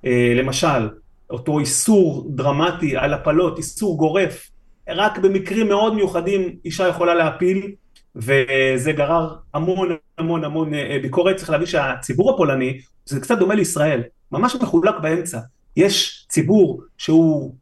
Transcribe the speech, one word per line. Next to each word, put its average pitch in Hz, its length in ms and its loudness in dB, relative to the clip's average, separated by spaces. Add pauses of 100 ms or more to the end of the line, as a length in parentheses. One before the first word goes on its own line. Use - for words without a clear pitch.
אה, 123 300 2
למשל, 131 520 0 (420)
אותו 151 280 -4
איסור 160 720 2
דרמטי 143 680 0
על 143 180 0
הפלות, 156 440 0
איסור 165 400 -4
גורף, 160 520 -2 (380)
רק 190 300 0
במקרים 196 500 0
מאוד 214 260 2
מיוחדים 185 680 -2
אישה 180 240 -2
יכולה 175 260 0
להפיל, 185 580 0 (440)
וזה 131 760 0
גרר 156 420 0 (200)
המון, 180 340 -2 (300)
המון, 165 260 -2
המון, 151 300 -4
אה, 143 280 -4
ביקורת. 180 340 0
צריך 175 140 -10
להבין 156 160 0
שהציבור 143 640 0
הפולני, 131 480 0 (280)
זה 139 140 -6
קצת 226 180 0
דומה 190 160 4
לישראל, 151 480 0 (300)
ממש 240 300 0
מחולק 185 400 2
באמצע. 165 360 -4 (380)
יש - 520 0
ציבור 175 540 2 (160)
שהוא 156 640 2